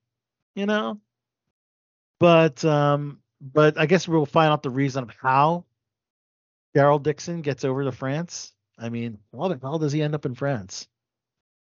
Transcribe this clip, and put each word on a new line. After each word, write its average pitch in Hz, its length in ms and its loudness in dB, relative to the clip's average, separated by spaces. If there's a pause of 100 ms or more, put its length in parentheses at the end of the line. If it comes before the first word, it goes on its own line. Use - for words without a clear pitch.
(540)
you 196 100 -6
know? 214 380 -4 (1160)
But, 165 460 4
um, 147 540 0 (240)
but 151 340 2
I 160 80 0
guess 165 240 0
we'll 160 160 0
find 160 260 2
out 147 120 0
the 139 80 -4
reason 135 320 -2
of 110 80 -14 (100)
how 147 440 2 (1120)
Daryl 143 280 4
Dixon 160 400 -6
gets 143 200 -6
over 135 220 -2
to 131 80 -2
France. 143 600 -8 (240)
I 117 100 -10
mean, 117 300 -8 (180)
how 170 120 -4
the 151 120 -4
hell 139 180 -6
does 151 140 -2
he 156 80 -2
end 151 140 -2
up 147 100 -8
in 127 100 -6
France? 123 540 -8 (760)